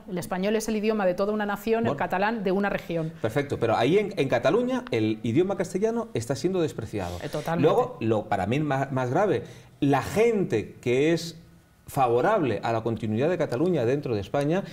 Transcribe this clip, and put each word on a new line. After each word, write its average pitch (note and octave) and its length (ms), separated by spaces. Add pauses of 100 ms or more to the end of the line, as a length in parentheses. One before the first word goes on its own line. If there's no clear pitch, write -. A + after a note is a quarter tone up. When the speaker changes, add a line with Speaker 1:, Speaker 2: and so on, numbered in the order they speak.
Speaker 1:
El F3+ 120
español F#3+ 360
es G#3+ 140
el A3 60
idioma G#3+ 320
de F3+ 80
toda G3+ 180
una G#3 140
nación, A3 380
Speaker 2:
Bueno. C#3+ 80
Speaker 1:
el C#3 40
catalán G3 460
de F#3+ 80
una G3 180
región. E3 500
Speaker 2:
Perfecto, C3 400
pero A2+ 160
ahí C3 220
en, G#3 180
en C3+ 140
Cataluña A#3+ 640
el A2 320
idioma F3+ 340
castellano A3 560
está B2 220
siendo F3+ 260
despreciado. G2 600
Speaker 1:
Eh, - 60
totalmente. D3+ 380
Speaker 2:
Luego, G#3 320
lo, A2 260
para F#2+ 200
mí B2 140
más, C#3+ 320
más B2+ 180
grave, D#3 320 (380)
la C#3 240
gente G3 760
que C3+ 320
es - 260 (480)
favorable C3 760
a A#2+ 100
la A2+ 80
continuidad A2+ 480
de F3+ 80
Cataluña D3+ 480
dentro C3+ 300
de G2+ 60
España, D3 520